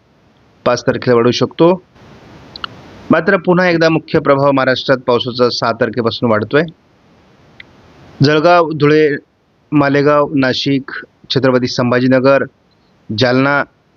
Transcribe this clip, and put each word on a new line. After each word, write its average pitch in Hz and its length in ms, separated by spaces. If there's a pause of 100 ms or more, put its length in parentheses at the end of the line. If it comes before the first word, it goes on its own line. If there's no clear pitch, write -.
(640)
पाच 123 220
तारखेला 123 280
वाढू 117 160
शकतो. 165 400 (1400)
मात्र 165 260
पुन्हा 180 320
एकदा 165 200
मुख्य 160 300
प्रभाव 143 320
महाराष्ट्रात 131 460
पावसाचा 123 520
सहा 117 220
तारखेपासून 113 600
वाढतोय. 107 300 (1600)
जळगाव, 156 480
धुळे, 151 380 (600)
मालेगाव, 143 640
नाशिक, 135 560 (380)
छत्रपती 127 380
संभाजीनगर, 127 760 (680)
जालना, 127 500 (380)